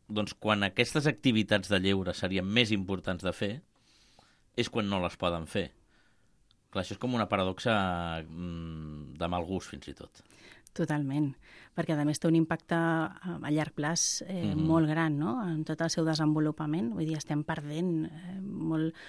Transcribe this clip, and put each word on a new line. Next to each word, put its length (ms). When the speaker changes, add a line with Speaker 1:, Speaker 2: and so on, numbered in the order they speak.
Speaker 1:
doncs 280
quan 280
aquestes 440
activitats 640
de 100
lleure 340
serien 320
més 260
importants 540
de 80
fer, 200
és 140
quan 200
no 140
les 140
poden 300
fer. 220
Clar, 140
això 100
és 80
com 140
una 120
paradoxa, 960
mm, 920
de 100
mal 180
gust, 260
fins 180
i 80
tot. 260
Speaker 2:
Totalment, 600
perquè 220
a 80
més 160
té 60
un 100
impacte 400
a, 640
a 100
llarg 220
plaç, 540
eh, 260
Speaker 1:
Mhm. 140
Speaker 2:
molt 200
gran, 300
no? 140
En 160
tot 160
el 80
seu 160
desenvolupament, 880
vull 140
dir, 100
estem 260
perdent, 600
eh, 340
molt, 540